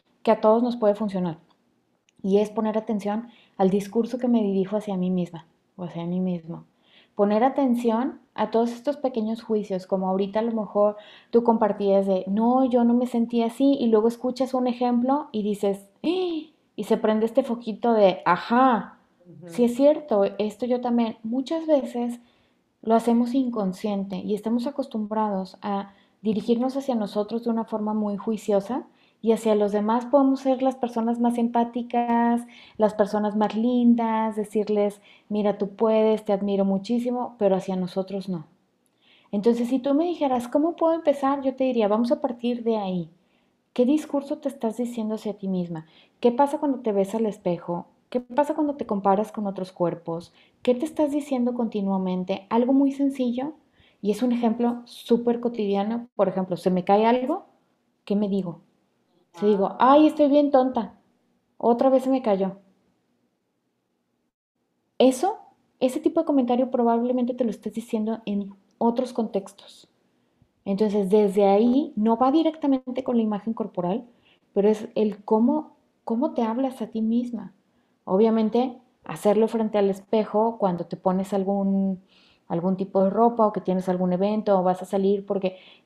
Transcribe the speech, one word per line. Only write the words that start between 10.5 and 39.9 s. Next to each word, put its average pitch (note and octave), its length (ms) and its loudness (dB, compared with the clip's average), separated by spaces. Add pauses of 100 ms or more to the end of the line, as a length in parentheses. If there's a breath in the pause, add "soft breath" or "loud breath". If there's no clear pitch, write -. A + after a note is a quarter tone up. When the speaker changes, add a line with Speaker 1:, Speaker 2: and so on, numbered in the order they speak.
Speaker 1:
mejor G#3 460 0 (340 loud breath)
tú A#3 120 4
compartías G3+ 640 4
de, F#3+ 220 0
"No, A#3 380 2
yo A#3+ 180 4
no A#3 100 4
me B3 140 2
sentí A#3 360 0
así", C4+ 360 2
y A#3+ 80 0
luego A3 200 4
escuchas B3+ 460 -2
un B3 140 0
ejemplo B3 640 0
y G#3+ 120 -4
dices, G3 460 -2 (140)
"¡Ah!", E4+ 500 -4 (220)
y G#3 80 -8
se - 140 0
prende A3 280 0
este A3+ 180 0
foquito A#3 500 -2
de, G3 320 4
"Ajá, A3+ 720 2 (260)
Speaker 2:
Ujú. E3 220 -20
Speaker 1:
sí A#3 160 0
es A#3+ 120 2
cierto, C#4 500 4 (120)
esto G#3 280 -4
yo A#3+ 160 0
también". A#3+ 420 0
Muchas C4+ 440 -4
veces A#3+ 520 0 (600 soft breath)
lo A3 140 2
hacemos A#3 380 2
inconsciente G3+ 840 -4
y G3 180 -4
estamos A#3 320 -2
acostumbrados G#3+ 960 -4
a G3+ 320 -6 (280 soft breath)
dirigirnos A#3 560 0
hacia C4+ 180 -2
nosotros G#3 480 -4
de A#3 60 -2
una A3+ 160 -2
forma G#3+ 280 -4
muy G#3 240 -4
juiciosa, G#3 720 -2 (340 soft breath)
y A3 100 2
hacia A3 240 2
los G#3 160 2
demás G#3+ 340 0
podemos C4+ 360 4
ser C4 200 0
las C4 140 0
personas A#3+ 440 -2
más A#3+ 180 2
empáticas, A#3 1080 0 (340 loud breath)
las G#3+ 160 2
personas G#3 420 0
más G#3 200 0
lindas, A3+ 800 2
decirles, G#3 680 -2 (280 soft breath)
"Mira, G#3 280 0
tú G3 180 -4
puedes, A3 480 2
te G#3 100 -2
admiro G3 320 0
muchísimo", A#3+ 760 -2
pero G3 160 4
hacia F#3 200 -2
nosotros F#3+ 540 -6
no. E3 180 -8 (840 soft breath)
Entonces, A#3 380 0
si C4 100 0
tú C#4 140 0